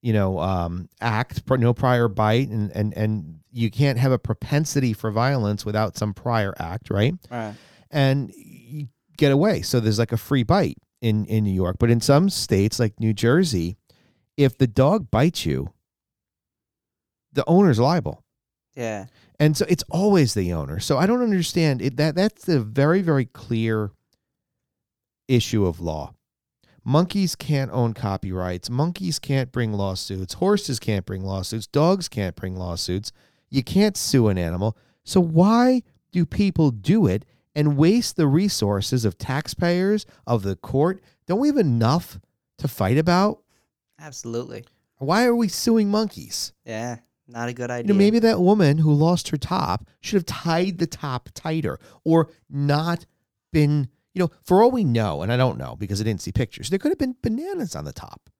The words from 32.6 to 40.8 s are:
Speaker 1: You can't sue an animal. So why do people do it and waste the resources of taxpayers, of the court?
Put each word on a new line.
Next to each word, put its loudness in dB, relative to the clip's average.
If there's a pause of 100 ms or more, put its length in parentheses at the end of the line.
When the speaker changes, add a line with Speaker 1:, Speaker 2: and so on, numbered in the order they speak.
Speaker 1:
You -2
can't 2
sue 2
an 0
animal. -2 (280)
So 2
why 4 (300)
do 2
people 2
do 2
it 0 (300)
and 2
waste 2
the 4
resources 0
of 0
taxpayers, -2 (200)
of 0
the -4
court? -2 (240)